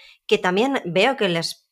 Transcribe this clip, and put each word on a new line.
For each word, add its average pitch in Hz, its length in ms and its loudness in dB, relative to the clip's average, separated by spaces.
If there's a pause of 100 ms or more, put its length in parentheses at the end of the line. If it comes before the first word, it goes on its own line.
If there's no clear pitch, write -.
(280)
que 202 120 4
también 202 440 0
veo 190 320 2
que 208 140 0
les 165 420 -4